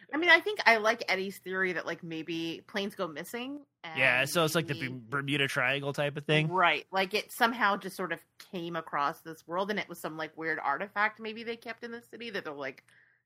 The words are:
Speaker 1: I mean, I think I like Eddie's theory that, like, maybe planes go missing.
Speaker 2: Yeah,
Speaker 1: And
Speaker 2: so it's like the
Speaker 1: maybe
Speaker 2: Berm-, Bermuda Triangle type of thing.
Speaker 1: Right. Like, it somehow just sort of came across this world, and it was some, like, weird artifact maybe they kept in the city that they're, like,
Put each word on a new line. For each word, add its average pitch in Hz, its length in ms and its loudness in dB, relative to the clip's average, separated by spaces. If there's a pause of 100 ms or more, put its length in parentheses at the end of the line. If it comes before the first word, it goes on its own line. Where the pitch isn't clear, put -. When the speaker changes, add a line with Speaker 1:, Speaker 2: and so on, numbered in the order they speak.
(140)
Speaker 1:
I 285 40 -2
mean, 349 120 2
I 339 120 12
think 415 240 -4
I 226 120 8
like 220 300 2
Eddie's 190 320 -2
theory 185 340 -2
that, 160 140 -4
like, 170 160 -4
maybe 165 640 -6
planes 202 280 -4
go 185 120 -4
missing. 240 580 -10 (260)
Speaker 2:
Yeah, 131 300 4
Speaker 1:
And 139 80 0
Speaker 2:
so 170 140 2
it's 156 120 2
like 165 120 2
the 143 80 -4
Speaker 1:
maybe 131 120 -6
Speaker 2:
Berm-, 127 220 -8
Bermuda 139 380 0
Triangle 139 460 0
type 143 240 -2
of 147 80 -10
thing. 156 260 4
Speaker 1:
Right. 170 400 4
Like, 190 220 0
it - 180 -2
somehow 226 460 2
just 190 180 -10
sort 180 180 -4
of 160 60 -4 (320)
came 170 240 -6
across 160 460 -2
this 160 260 -14
world, 190 240 -2
and 208 80 0
it - 100 -6
was 170 100 -10
some, 156 180 -6
like, 156 200 -8
weird 156 220 -2
artifact 202 600 0
maybe 220 240 -8
they 233 140 -6
kept 226 260 -12
in 233 80 -10
the 233 100 -10
city 233 300 -12
that 190 120 -4
they're, 156 100 -8
like, 139 300 -8 (420)